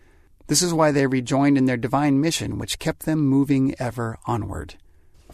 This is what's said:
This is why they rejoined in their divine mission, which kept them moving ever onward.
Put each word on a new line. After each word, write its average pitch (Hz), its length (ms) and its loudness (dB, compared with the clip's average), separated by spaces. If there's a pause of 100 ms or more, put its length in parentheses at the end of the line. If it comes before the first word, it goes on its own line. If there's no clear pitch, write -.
(460)
This 151 160 0
is 175 100 0
why 156 200 4
they 139 140 2
rejoined 135 520 2
in 131 60 2
their 127 120 2
divine 139 440 0
mission, 113 380 -2
which - 200 -8
kept - 260 -6
them 156 220 0
moving 135 540 2
ever 117 440 -6
onward. 101 520 -6 (580)